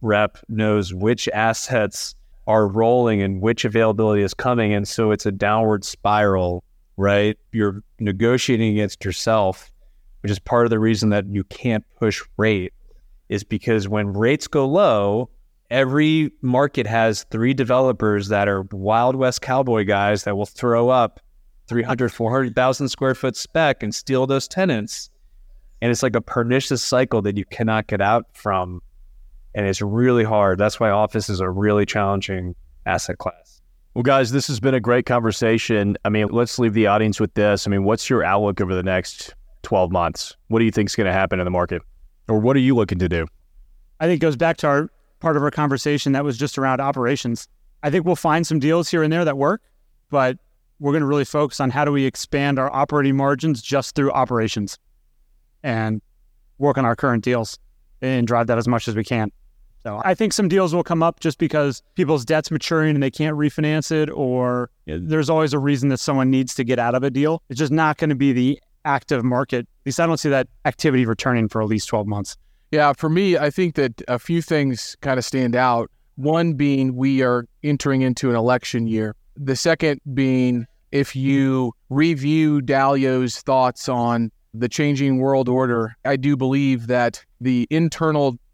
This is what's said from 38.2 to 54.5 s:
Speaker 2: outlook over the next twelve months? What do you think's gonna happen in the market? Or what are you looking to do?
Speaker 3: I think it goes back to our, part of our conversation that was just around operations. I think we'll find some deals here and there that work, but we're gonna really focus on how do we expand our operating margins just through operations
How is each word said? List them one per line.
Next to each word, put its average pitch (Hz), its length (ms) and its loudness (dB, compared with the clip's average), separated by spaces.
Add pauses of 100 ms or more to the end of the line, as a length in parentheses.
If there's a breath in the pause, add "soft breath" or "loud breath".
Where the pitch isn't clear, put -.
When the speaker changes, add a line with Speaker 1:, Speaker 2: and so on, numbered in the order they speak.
Speaker 2:
outlook 101 360 0
over 92 140 -2
the 90 80 -2
next - 520 -4 (280)
twelve 92 300 0
months? 85 440 -4 (120)
What 113 100 2
do 117 60 4
you 110 80 2
think's 104 240 -2
gonna 98 160 0
happen 95 260 0
in 90 60 -2
the 90 80 -4
market? 87 300 -2 (460)
Or 110 100 2
what 123 180 2
are 139 40 4
you 131 140 4
looking 107 240 0
to 90 100 0
do? 82 180 -2 (760)
Speaker 3:
I 156 60 0
think 175 120 2
it 147 40 -2
goes 156 140 0
back 165 220 0
to - 80 -2
our, 143 240 0 (300)
part 160 160 0
of 143 60 0
our 147 100 0
conversation 143 600 0
that 135 120 0
was 135 120 -2
just 139 220 -4
around 131 220 0
operations. 131 680 -2 (360)
I 147 80 -2
think 165 140 0
we'll 175 120 0
find 160 280 0
some 160 140 0
deals 156 320 0
here 165 120 2
and 156 100 0
there 170 120 0
that 139 140 -2
work, 156 240 0 (480)
but 131 280 2 (420)
we're 143 120 0
gonna 151 140 2
really 143 180 0
focus 147 360 -2
on 131 100 0
how 139 140 0
do 147 80 0
we 139 140 2
expand 139 520 -2
our 135 160 -2
operating 139 420 2
margins 139 460 0
just 139 320 -4
through 139 160 2
operations 113 680 -2 (840)